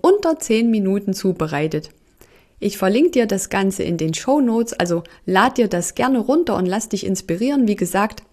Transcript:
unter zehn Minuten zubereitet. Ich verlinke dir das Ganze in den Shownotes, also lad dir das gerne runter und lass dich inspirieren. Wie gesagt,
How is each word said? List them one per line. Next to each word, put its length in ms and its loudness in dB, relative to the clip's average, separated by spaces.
unter 360 4
zehn 320 2
Minuten 440 0
zubereitet. 760 -2
Ich 160 -4
verlinke 360 2
dir 140 2
das 220 -2
Ganze 340 -2
in 140 -2
den 160 -2
Shownotes, 640 0
also 300 -2
lad 320 2
dir 120 2
das 260 -4
gerne 240 0
runter 380 0
und 100 0
lass 240 -4
dich 160 -6
inspirieren. 600 0
Wie 100 2
gesagt, 560 -2